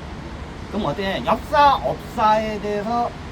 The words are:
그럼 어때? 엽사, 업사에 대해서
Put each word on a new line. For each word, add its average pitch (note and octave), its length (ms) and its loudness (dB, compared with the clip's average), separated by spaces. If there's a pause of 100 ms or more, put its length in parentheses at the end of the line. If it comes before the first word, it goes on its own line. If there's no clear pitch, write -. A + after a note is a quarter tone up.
(680)
그럼 - 160 -4
어때? F#3+ 400 -2
엽사, C#4 500 4
업사에 G#3+ 840 2
대해서 G#3 500 -2 (220)